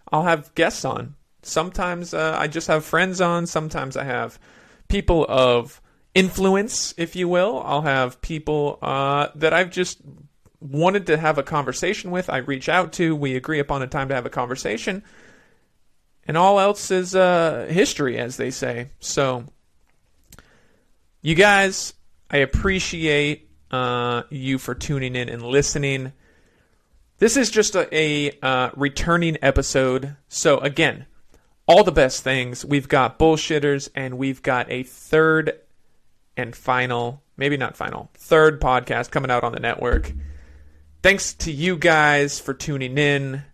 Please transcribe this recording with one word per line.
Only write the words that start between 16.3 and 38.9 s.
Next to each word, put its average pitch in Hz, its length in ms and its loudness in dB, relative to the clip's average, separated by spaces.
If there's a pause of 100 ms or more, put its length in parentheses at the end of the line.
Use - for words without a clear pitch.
all 196 240 4
else 202 300 0
is, 185 240 -2
uh, 170 560 2
history, 147 480 0
as 120 180 -6
they 123 140 -4
say. 123 480 -8
So, 131 460 -2 (1800)
you 156 120 0
guys, 196 600 4 (360)
I 143 80 2
appreciate, 151 1080 0 (220)
uh, 123 580 -2
you 135 300 -4
for 123 160 -8
tuning 131 420 -6
in 120 140 -6
and 117 120 -10
listening. 135 680 -2 (1040)
This 226 220 4
is 233 120 2
just 208 240 2
a, 175 220 0
a, 147 460 0
uh, 127 340 0
returning 160 640 0
episode. 135 760 0 (120)
So 143 300 2
again, 143 480 -2 (600)
all 180 180 10
the 170 80 2
best 135 320 2
things. 123 400 -2
We've 135 240 -2
got 127 300 2
bullshitters, 151 760 2
and 127 240 -8
we've 135 240 -4
got 123 300 -2
a 127 100 -6
third 156 680 2 (840)
and 120 200 -8
final, 123 640 -2 (140)
maybe 143 200 -2
not 131 200 -6
final, - 380 -10
third 156 460 4
podcast 123 500 0